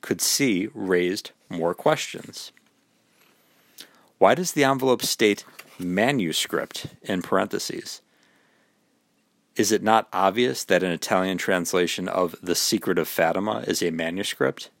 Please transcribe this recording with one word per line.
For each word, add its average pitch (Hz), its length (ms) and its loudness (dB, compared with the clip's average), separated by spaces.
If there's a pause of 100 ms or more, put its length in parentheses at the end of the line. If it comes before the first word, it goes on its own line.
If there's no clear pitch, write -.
could - 220 -2
see 110 500 0
raised 92 600 0 (180)
more 85 240 -2
questions. - 760 -4 (1700)
Why 98 160 6
does 175 180 -4
the 143 120 2
envelope 131 380 2
state - 420 2 (340)
"manuscript" 90 1080 -2 (140)
in 92 200 -4
parentheses? - 800 -4 (1500)
Is 110 160 2
it 95 100 2
not 110 300 4
obvious 101 520 2
that 90 180 4
an 92 80 0
Italian 92 480 0
translation 90 680 0
of 90 360 -2
The 90 120 0
Secret 95 440 0
of 78 100 0
Fatima 95 580 0
is - 160 -6
a 87 80 0
manuscript? 82 800 -4 (120)